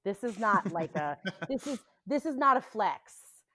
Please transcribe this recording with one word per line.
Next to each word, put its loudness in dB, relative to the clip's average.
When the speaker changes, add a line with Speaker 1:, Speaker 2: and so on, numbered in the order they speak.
Speaker 1:
This -4
is -4
not 2
like -4
a, -2
Speaker 2:
<laughs> -10
Speaker 1:
this -4
is, -4
this 0
is -4
not 6
a -2
flex. -4